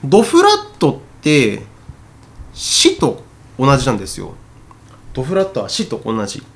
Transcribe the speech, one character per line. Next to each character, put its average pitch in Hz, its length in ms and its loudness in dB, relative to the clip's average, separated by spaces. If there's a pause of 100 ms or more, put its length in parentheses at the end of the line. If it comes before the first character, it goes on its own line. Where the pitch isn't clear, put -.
ド 180 180 6
フ 330 200 4
ラ 415 80 6
ッ 415 280 -2
ト 147 140 2
っ - 300 -16
て、 127 400 2 (880)
シ - 460 0
と 127 260 -2 (340)
同 135 180 4
じ 123 80 -2
な 127 80 0
ん 104 60 -4
で 95 80 -10
す - 120 -12
よ。 85 160 -14 (800)
ド 131 80 -6
フ 160 120 -6
ラ 190 100 2
ッ 190 60 -6
ト 113 120 -4
は 95 60 -8
シ - 200 -6
と 110 160 -8
同 110 200 -4
じ。 113 180 -10 (140)